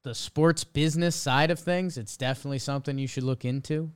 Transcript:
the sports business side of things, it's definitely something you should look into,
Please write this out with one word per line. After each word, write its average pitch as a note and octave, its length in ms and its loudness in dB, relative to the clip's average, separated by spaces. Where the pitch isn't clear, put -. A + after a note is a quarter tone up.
the A#2+ 100 -8
sports D#3+ 500 2
business D#3+ 520 2
side C#3+ 340 4
of E3+ 100 0
things, F3+ 380 -2
it's A2 200 -10
definitely C3+ 420 -2
something C#3 400 -4
you C3+ 80 -2
should B2+ 160 -4
look B2+ 200 -2
into, D3+ 520 -2